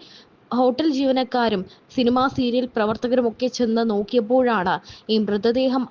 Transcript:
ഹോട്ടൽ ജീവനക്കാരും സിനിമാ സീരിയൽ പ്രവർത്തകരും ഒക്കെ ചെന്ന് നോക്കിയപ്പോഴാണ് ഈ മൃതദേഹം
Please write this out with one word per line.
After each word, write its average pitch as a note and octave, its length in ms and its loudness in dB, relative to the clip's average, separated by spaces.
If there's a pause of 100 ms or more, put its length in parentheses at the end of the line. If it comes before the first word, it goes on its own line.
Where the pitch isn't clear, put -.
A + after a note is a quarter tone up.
(520)
ഹോട്ടൽ B3+ 380 2
ജീവനക്കാരും B3+ 760 0 (260)
സിനിമാ B3+ 360 2
സീരിയൽ B3+ 380 -2
പ്രവർത്തകരും A#3+ 600 0
ഒക്കെ A#3 200 -2
ചെന്ന് A#3 420 0
നോക്കിയപ്പോഴാണ് G#3+ 840 0 (360)
ഈ A3 80 2
മൃതദേഹം A#3 720 0